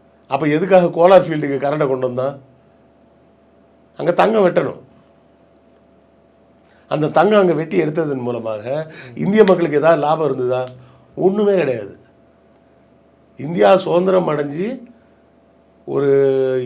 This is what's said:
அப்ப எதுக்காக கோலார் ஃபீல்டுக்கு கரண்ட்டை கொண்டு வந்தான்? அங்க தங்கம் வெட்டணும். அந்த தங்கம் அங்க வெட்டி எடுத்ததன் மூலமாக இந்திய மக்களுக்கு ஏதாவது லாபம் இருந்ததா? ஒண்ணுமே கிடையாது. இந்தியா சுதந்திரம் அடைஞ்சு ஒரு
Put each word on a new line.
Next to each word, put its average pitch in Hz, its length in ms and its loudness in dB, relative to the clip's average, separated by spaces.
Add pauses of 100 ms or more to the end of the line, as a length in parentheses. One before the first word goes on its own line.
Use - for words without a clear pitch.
(280)
அப்ப 139 200 -4
எதுக்காக 180 400 2
கோலார் 175 360 6
ஃபீல்டுக்கு 151 340 -4
கரண்ட்டை 143 300 -2
கொண்டு 131 180 -2
வந்தான்? 127 340 -6 (1600)
அங்க 151 140 -2
தங்கம் 196 340 2
வெட்டணும். 160 400 -2 (2000)
அந்த 151 200 -4
தங்கம் 190 320 2
அங்க 180 140 2
வெட்டி 160 280 -2
எடுத்ததன் 151 400 -4
மூலமாக 117 720 -8 (240)
இந்திய 202 280 2
மக்களுக்கு 170 340 2
ஏதாவது 156 240 4
லாபம் 156 240 0
இருந்ததா? 127 420 -4 (480)
ஒண்ணுமே 196 400 0
கிடையாது. 117 420 -4 (1400)
இந்தியா 185 400 2
சுதந்திரம் 175 520 0
அடைஞ்சு 151 540 -6 (1000)
ஒரு 139 220 -4 (580)